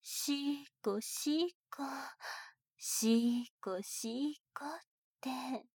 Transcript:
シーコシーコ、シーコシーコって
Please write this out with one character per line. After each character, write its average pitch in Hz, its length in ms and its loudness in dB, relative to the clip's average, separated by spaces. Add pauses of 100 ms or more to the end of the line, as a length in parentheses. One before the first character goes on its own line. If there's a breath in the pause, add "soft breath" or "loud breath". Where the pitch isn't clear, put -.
シ - 320 -2
ー 285 320 0 (160)
コ 202 180 2
シ 302 460 2
ー 359 40 0 (220)
コ、 - 120 -6 (920 loud breath)
シ 233 680 4
ー - 20 -6 (160)
コ 190 200 -2
シ - 280 -6
ー 277 240 0 (200)
コ 285 120 -8
っ 294 40 -4 (520)
て 262 440 -4 (140)